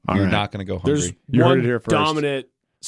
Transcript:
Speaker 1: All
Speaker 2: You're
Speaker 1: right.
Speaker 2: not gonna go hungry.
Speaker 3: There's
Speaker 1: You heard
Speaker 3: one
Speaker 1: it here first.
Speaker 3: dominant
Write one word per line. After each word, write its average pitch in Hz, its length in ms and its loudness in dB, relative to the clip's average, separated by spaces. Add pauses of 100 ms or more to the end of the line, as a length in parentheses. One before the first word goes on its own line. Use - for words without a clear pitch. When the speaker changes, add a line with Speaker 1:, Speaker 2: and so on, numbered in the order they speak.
Speaker 1:
All 95 80 0
Speaker 2:
You're 101 100 2
Speaker 1:
right. 92 60 0
Speaker 2:
not 104 200 -2
gonna 98 140 -10
go 95 120 -6
hungry. 120 240 0
Speaker 3:
There's 87 120 -4 (160)
Speaker 1:
You 123 120 2
heard 123 80 6
Speaker 3:
one 131 100 4
Speaker 1:
it 120 60 -2
here 120 140 0
first. - 120 -12
Speaker 3:
dominant 147 540 0 (420)